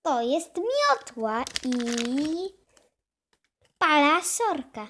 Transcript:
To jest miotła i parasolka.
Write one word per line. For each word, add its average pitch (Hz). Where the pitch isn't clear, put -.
To 262
jest 285
miotła 440
i 254
parasolka. 302